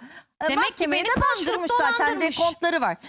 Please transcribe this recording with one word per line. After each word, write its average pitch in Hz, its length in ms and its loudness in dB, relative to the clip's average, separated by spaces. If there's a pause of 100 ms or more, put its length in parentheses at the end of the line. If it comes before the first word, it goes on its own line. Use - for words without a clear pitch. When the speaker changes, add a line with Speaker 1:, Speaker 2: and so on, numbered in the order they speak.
(440)
Speaker 1:
E, 320 40 0
Speaker 2:
Demek 277 180 0
ki 453 60 0
Speaker 1:
mahkemeye 349 320 0
Speaker 2:
beni 440 60 0
Speaker 1:
de 494 100 0
Speaker 2:
kandırıp 440 280 0
Speaker 1:
başvurmuş 359 300 -2
zaten, 302 300 2
Speaker 2:
dolandırmış. 320 320 0
Speaker 1:
dekontları 339 420 0
var. 185 160 0 (120)